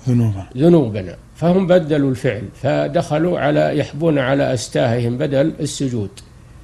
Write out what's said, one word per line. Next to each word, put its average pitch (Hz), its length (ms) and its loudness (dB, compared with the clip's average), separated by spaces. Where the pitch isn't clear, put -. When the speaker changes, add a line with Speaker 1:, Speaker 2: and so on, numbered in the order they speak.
Speaker 1:
ذنوبنا. 110 380 0
Speaker 2:
ذنوبنا". 113 580 2
فهم 180 320 2
بدلوا 151 420 2
الفعل، 120 320 -2
فدخلوا 151 800 -2
على، 151 380 0
يحبون 147 420 0
على 135 340 0
أستاههم 123 640 -2
بدل 143 420 0
السجود، 123 500 -4